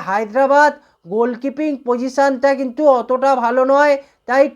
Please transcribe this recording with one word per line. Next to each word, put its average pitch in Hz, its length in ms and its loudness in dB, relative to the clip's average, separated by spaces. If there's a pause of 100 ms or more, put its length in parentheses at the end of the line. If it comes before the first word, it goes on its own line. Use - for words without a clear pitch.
হায়দ্রাবাদ 262 680 0 (340)
গোলকিপিং 240 640 -4 (140)
পজিশনটা 262 680 0
কিন্তু 262 280 -6 (100)
অতটা 254 440 0
ভালো 240 280 0
নয়, 285 300 2 (320)
তাই 262 180 2 (120)